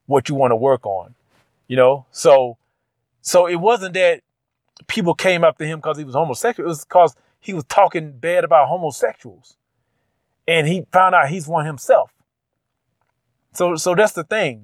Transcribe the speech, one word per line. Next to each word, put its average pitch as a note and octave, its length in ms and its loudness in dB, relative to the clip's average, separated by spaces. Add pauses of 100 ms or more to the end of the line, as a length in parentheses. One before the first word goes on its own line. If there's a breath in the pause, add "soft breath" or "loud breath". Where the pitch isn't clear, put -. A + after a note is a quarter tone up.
what C#3 240 -2
you D3 60 -4
wanna B2+ 200 2
work B2 300 0
on, F#2+ 300 -10 (520)
you B2+ 80 -6
know? C3 360 4
So, C3 460 2 (640)
so F3+ 260 2
it F3 80 -4
wasn't F#3+ 380 -2
that F3 280 0 (640)
people E3+ 260 -2
came F3 300 0
after D#3 220 0
him D#3 160 -8
'cause D3+ 160 -6
he D#3 60 -12
was B2+ 120 -12
homosexual. D#3+ 520 -4
It - 20 -6
was D#3 140 -8
'cause E3+ 320 2 (240)
he - 140 -14
was E3 120 -8
talking F3 460 0
bad E3+ 320 -2
about D3+ 240 4
homosexuals. C#3 880 -8 (920)
And D#3+ 200 0
he E3+ 240 -4
found F#3 240 4
out D3+ 140 4
he's E3 180 -10
one D#3 180 -4
himself. D#3 460 0 (1400)
So, F3 220 -2
so F3 200 -2
that's G#3 180 2
the E3+ 100 -8
thing. D3+ 400 -6